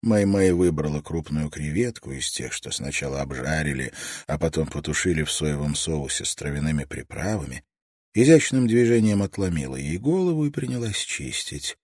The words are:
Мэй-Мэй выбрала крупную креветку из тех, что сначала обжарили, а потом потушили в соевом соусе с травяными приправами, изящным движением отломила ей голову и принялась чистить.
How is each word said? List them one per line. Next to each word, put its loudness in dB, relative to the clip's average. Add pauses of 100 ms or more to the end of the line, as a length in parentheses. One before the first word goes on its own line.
Мэй-Мэй 4
выбрала 2
крупную -4
креветку -4
из -6
тех, -8
что -10
сначала -6
обжарили, -4 (340)
а -4
потом 0
потушили -2
в -4
соевом -2
соусе -4
с -4
травяными -2
приправами, -6 (500)
изящным 6
движением 6
отломила -2
ей -4
голову 2
и 0
принялась -4
чистить. -8